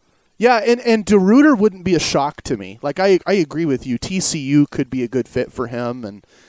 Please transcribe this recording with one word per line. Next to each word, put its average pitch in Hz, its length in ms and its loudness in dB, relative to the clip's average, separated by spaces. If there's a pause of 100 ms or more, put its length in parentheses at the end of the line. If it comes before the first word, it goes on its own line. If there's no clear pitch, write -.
(380)
Yeah, 233 200 2
and, 233 240 0
and 220 240 0
DeRuyter 220 520 6
wouldn't 190 260 0
be 180 120 0
a 151 40 2
shock 147 440 -4
to 139 120 -6
me. 98 280 -10
Like, 147 160 -6
I, 190 260 4
I 185 80 -2
agree 160 320 -2
with 135 220 -2
you. 120 100 -2
T 190 220 -6
C - 200 -2
U 143 280 2
could 131 240 -6
be 127 120 -4
a 117 40 -4
good 120 200 -4
fit - 240 -6
for 127 160 -8
him, 120 380 -8
and, 101 180 -14 (260)